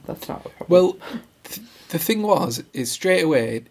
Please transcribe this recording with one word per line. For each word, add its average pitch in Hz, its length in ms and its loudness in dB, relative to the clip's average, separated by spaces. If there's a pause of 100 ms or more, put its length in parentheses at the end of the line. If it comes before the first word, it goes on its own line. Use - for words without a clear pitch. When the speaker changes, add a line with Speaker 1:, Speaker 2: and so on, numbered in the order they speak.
Speaker 1:
that's - 220 -12
not - 160 -12
a - 60 -14
problem. - 180 -14
Speaker 2:
Well, 185 280 4 (480)
th-, 214 220 -14 (240)
the 170 80 -4
thing 214 240 0
was, 170 400 2 (120)
is 123 160 -4
straight 185 320 2
away, 120 480 0